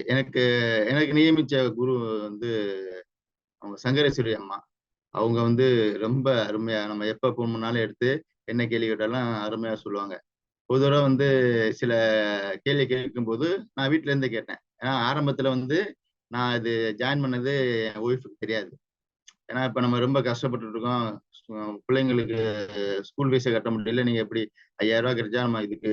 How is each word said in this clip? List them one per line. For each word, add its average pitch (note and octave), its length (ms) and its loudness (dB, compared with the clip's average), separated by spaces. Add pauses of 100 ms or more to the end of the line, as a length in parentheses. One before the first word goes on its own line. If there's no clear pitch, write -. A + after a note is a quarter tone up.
எனக்கு, B2+ 380 0 (440)
எனக்கு C#3+ 260 2
நியமிச்ச D#3 420 4 (180)
குரு B2+ 200 0 (280)
வந்து G#2+ 300 -6 (1080)
அவங்க G2+ 160 -12
சங்கரேஸ்வரி B2+ 580 0
அம்மா. G2 220 -10 (560)
அவங்க A#2 280 2
வந்து A#2 260 4 (320)
ரொம்ப B2+ 280 0 (160)
அருமையா, G#2+ 440 -2
நம்ம G#2+ 180 -6
எப்ப A2+ 260 0
போன் A#2 220 -4
பண்ணாலும் A#2 300 -2
எடுத்து A#2+ 260 -2 (360)
என்ன A#2 220 -2
கேள்வி A2+ 200 -2
கேட்டாலும் A2+ 420 -2 (120)
அருமையா A2 340 -4
சொல்லுவாங்க. G2+ 400 -8 (540)
ஒரு B2+ 120 2
தடவை C#3+ 200 4
வந்து C3+ 260 4 (460)
சில A#2+ 200 0 (680)
கேள்வி C#3 240 2
கேட்கும்போது B2 600 -2 (260)
நான் C3+ 160 -2
வீட்ல D3+ 220 0
இருந்து C3 180 0
கேட்டேன். G#2+ 320 -8 (140)
ஏன்னா B2+ 180 -4 (100)
ஆரம்பத்துல C3+ 460 0
வந்து C3 300 0 (520)
நான் B2 240 0
இது A#2 180 -2 (240)
ஜாயின் C#3 260 0
பண்ணது B2+ 300 -2 (300)
என் G#2+ 200 -6
ஒய்ஃபுக்கு B2 360 -2
தெரியாது. G#2 320 -4 (720)
ஏன்னா B2+ 200 -6
இப்ப B2 160 -2
நம்ம B2 180 2
ரொம்ப C3+ 220 2
கஷ்டப்பட்டுட்டு A#2 540 -4
இருக்கோம், A#2+ 300 -2 (280)
சு-, G#2+ 480 -10
பிள்ளைங்களுக்கு A#2+ 580 0 (640)
ஸ்கூல் C3+ 300 -2
ஃபீஸை B2+ 200 2
கட்ட A2+ 180 0
முடியல, A2+ 340 0
நீங்க A#2+ 160 2
எப்படி A2 220 -2 (380)
ஐயாயிரம் A2+ 260 2
ரூபாய் B2+ 140 0
கிடைச்சா A2+ 220 -2
நம்ம A#2 220 0
இதுக்கு G#2+ 300 -4